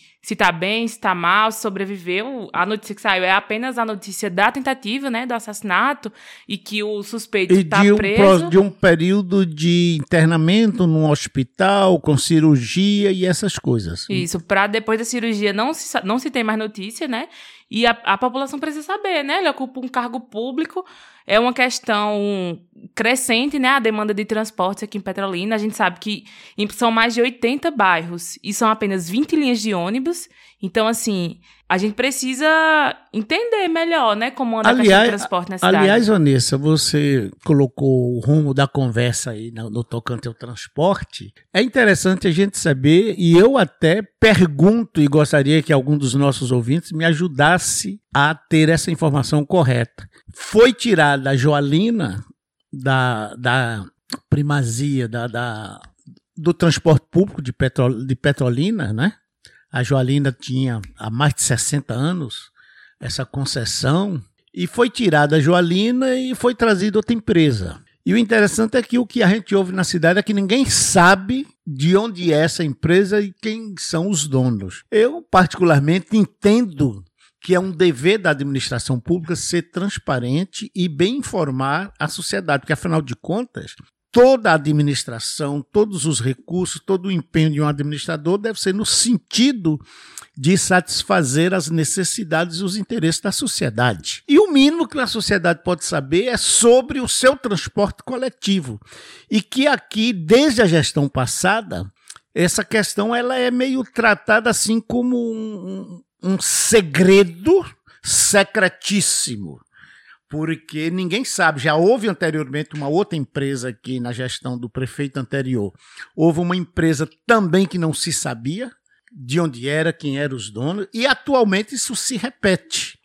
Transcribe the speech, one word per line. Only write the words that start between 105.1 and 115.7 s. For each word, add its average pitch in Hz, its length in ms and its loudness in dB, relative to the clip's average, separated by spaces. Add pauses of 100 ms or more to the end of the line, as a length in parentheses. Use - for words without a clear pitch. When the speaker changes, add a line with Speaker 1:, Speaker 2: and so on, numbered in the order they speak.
Speaker 2:
um, 208 840 -8 (200)
um, 190 120 -2
um 190 60 -4
segredo 190 1300 4 (360)
secretíssimo. 180 1600 0 (720)
Porque 156 600 -6
ninguém 185 360 -4
sabe, 156 340 0
já 151 140 0
houve 208 340 2
anteriormente 151 640 -4
uma 147 140 -6
outra 170 300 -2
empresa 139 500 -6
aqui 123 320 -8
na 120 120 -8
gestão 123 440 -8
do 120 100 -10
prefeito 135 520 -8
anterior. 127 560 -4 (420)